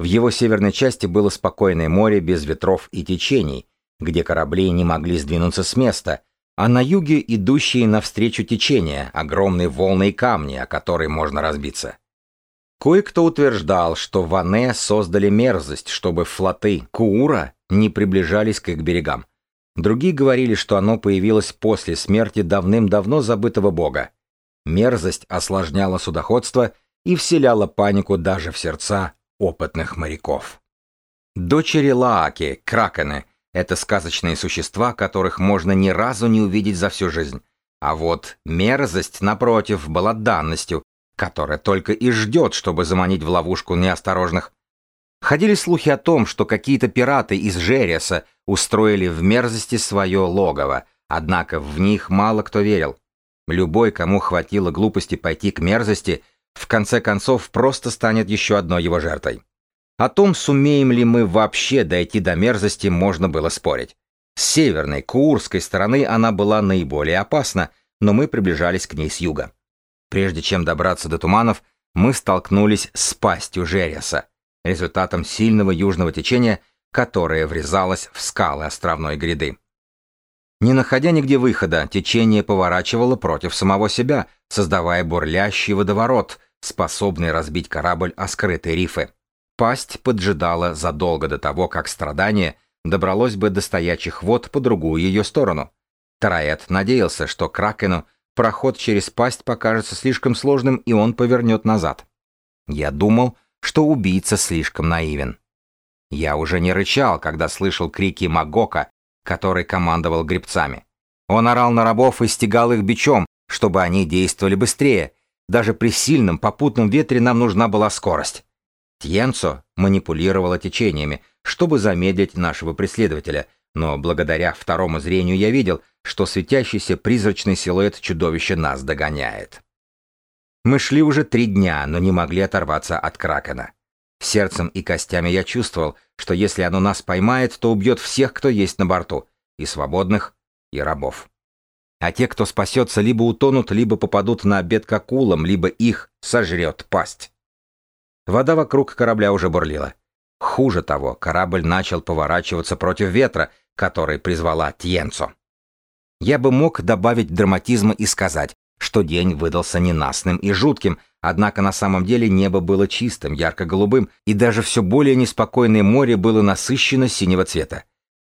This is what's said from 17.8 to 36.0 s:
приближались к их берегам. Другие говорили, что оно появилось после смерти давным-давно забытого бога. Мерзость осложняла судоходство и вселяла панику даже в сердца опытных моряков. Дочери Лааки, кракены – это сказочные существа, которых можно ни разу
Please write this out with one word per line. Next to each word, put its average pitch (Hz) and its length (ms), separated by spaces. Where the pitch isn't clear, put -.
приближались 98 680
к - 120
их 80 120
берегам. 78 420
Другие 127 360
говорили, 131 420
что 101 220
оно 104 220
появилось 101 540
после 101 420
смерти 104 480
давным-давно 101 800
забытого 107 500
бога. 78 400
Мерзость 101 640
осложняла 92 680
судоходство 110 760
и 180 100
вселяла 123 540
панику 101 500
даже 85 320
в - 80
сердца 92 540
опытных - 580
моряков. 78 640
Дочери 139 560
Лааки, 87 720
кракены – 76 600
это 90 180
сказочные 82 600
существа, 95 560
которых 95 460
можно 95 340
ни 95 160
разу 107 380